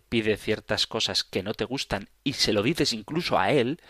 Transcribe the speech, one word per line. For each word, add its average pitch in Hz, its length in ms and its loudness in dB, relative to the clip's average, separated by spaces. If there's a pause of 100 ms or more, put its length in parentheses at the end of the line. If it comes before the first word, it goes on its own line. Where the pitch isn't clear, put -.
pide 107 280 2
ciertas 104 500 -2
cosas - 380 -2
que - 180 -4
no 104 120 -4
te 110 100 -4
gustan 110 440 -4 (140)
y 139 120 -2
se - 180 2
lo 104 100 4
dices 147 300 2
incluso 127 440 -2
a 95 140 4
él, 135 400 2